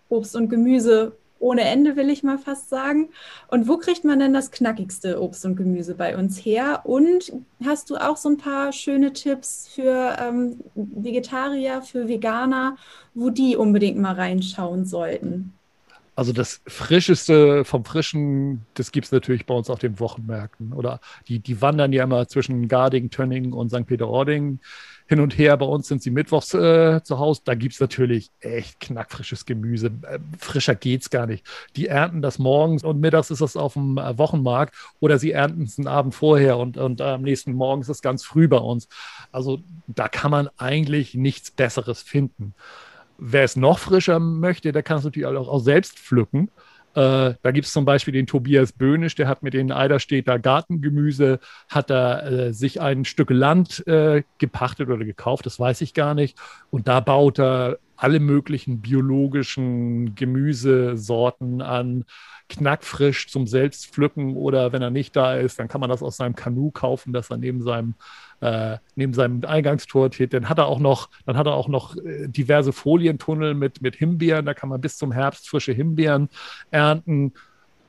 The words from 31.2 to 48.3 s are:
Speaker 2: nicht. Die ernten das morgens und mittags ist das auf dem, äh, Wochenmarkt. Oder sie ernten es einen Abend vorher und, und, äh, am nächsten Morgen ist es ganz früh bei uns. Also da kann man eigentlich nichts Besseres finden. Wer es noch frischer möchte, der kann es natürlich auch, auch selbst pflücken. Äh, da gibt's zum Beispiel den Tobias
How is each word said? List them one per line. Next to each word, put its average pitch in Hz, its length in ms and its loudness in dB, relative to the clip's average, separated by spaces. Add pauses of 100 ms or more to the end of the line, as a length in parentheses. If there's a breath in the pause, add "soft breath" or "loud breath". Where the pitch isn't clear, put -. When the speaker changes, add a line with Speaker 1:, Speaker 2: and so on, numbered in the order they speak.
Speaker 2:
nicht. 110 200 -6 (300 loud breath)
Die 147 100 -2
ernten 160 360 0
das 139 160 -4
morgens 147 440 2
und 156 180 -2
mittags 156 300 2
ist 139 100 -6
das 151 160 -2
auf 147 180 -4
dem, 139 240 -2
äh, 127 200 -6
Wochenmarkt. 139 560 0 (260 loud breath)
Oder 147 180 6
sie 151 140 -2
ernten 151 320 0
es 107 140 -8
einen 139 80 -4
Abend 135 280 -2
vorher 139 440 6
und, 123 180 -4
und, 131 240 -4
äh, 135 40 -4
am 131 180 -4
nächsten 135 300 -2
Morgen 131 300 0
ist 120 60 -10
es 143 140 -8
ganz 131 220 -2
früh 160 240 4
bei 139 80 8
uns. 117 320 -2 (440 loud breath)
Also 135 280 -4 (260)
da 110 220 -4
kann - 220 -2
man 147 260 2
eigentlich 147 580 -2
nichts 131 360 -2
Besseres 120 520 -2
finden. 120 520 -4 (640 loud breath)
Wer 135 260 2
es - 120 0
noch 135 220 4
frischer 185 400 2
möchte, 165 540 -2
der 151 100 0
kann 156 160 -2
es 139 60 -4
natürlich 147 220 -6
auch, 131 220 -4
auch 135 120 0
selbst 143 380 2
pflücken. 131 520 0 (460 soft breath)
Äh, 135 460 4
da 127 100 2
gibt's 143 200 -2
zum 147 120 0
Beispiel 139 280 2
den 131 140 0
Tobias 135 460 4